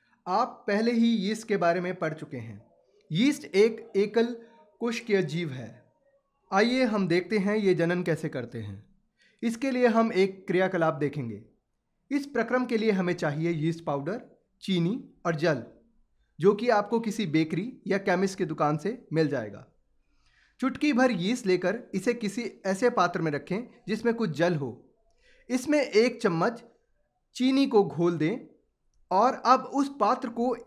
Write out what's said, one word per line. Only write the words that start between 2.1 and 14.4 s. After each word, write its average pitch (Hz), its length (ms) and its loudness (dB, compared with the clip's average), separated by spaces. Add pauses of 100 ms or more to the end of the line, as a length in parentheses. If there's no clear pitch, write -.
चुके 151 220 -12
हैं। 113 300 -14 (460)
यीस्ट 262 320 2
एक 220 520 2
एकल 226 400 0 (440)
कोशिकीय 220 420 0
जीव 156 280 -4
है। 127 340 -14 (680)
आइए 240 320 4
हम 202 240 0
देखते 180 300 0
हैं 208 180 0
ये 196 180 4
जनन 170 280 2
कैसे 160 260 -2
करते 120 300 -8
हैं। 101 280 -12 (560)
इसके 233 280 -2
लिए 247 160 4
हम 226 260 4
एक 190 340 0
क्रियाकलाप 180 480 2
देखेंगे। 139 500 -6 (640)
इस 285 160 -2
प्रक्रम 247 400 -2
के 240 100 0
लिए 214 140 2
हमें 185 240 0
चाहिए 160 360 -2
यीस्ट 165 340 -2
पाउडर, 151 360 -6 (420)